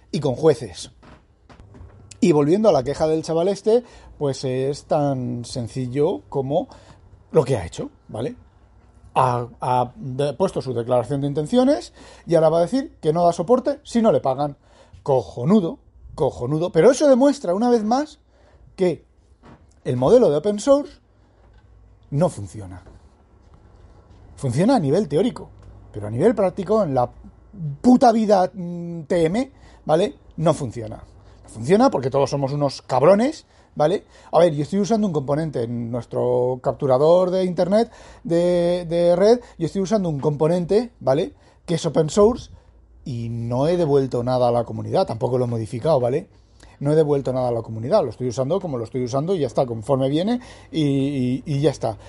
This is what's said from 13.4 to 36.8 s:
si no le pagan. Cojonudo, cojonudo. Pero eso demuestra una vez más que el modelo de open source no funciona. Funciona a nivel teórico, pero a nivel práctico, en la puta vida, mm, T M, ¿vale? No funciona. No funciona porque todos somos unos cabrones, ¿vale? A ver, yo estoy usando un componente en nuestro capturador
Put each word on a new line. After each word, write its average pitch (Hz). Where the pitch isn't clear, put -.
si 233
no 220
le 131
pagan. 139
Cojonudo, 147
cojonudo. 143
Pero 175
eso 294
demuestra 254
una 226
vez 233
más 262
que 180
el 131
modelo 175
de 147
open 208
source 277
no 156
funciona. 95
Funciona 165
a 214
nivel 156
teórico, 151
pero 101
a 104
nivel 165
práctico, 202
en 147
la 123
puta 247
vida, 202
mm, 170
T 170
M, 226
¿vale? 170
No 160
funciona. 113
No -
funciona 185
porque 135
todos 139
somos 143
unos 143
cabrones, 196
¿vale? 151
A 156
ver, 170
yo 147
estoy 196
usando 208
un 180
componente 143
en 117
nuestro 123
capturador 147